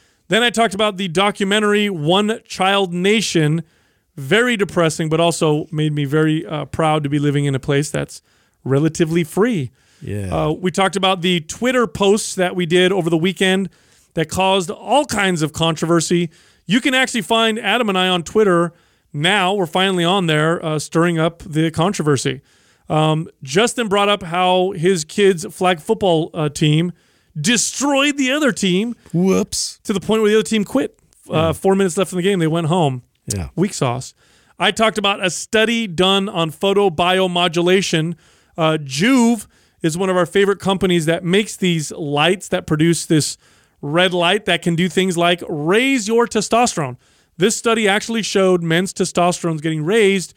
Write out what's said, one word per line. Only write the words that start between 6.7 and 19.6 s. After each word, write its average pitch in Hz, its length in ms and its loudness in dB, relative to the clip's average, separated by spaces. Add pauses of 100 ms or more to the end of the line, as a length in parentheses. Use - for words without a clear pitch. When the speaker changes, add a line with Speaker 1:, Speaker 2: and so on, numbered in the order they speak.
Speaker 1:
to 143 60 -4
be 147 100 0
living 143 280 0
in 135 80 0
a 131 40 -2
place 147 300 -2
that's 143 320 -8 (420)
relatively 160 600 0
free. 185 460 0 (320)
Speaker 2:
Yeah. 101 240 -8
Speaker 1:
Uh, 156 240 -2
we 175 200 -2
talked 190 260 0
about 190 260 0
the 180 180 2
Twitter 247 460 0
posts 202 480 0
that 185 200 -2
we 180 120 -2
did 180 260 4
over 175 160 0
the 165 80 2
weekend 190 540 0 (420)
that 160 160 -2
caused 190 420 0
all 269 360 0
kinds 190 340 0
of 151 140 -2
controversy. 165 720 0 (380)
You 233 160 0
can 285 100 0
actually 254 300 0
find 226 360 2
Adam 226 300 0
and 190 80 0
I 185 120 2
on 180 140 0
Twitter 175 520 2 (400)
now. 185 400 0
We're 196 100 0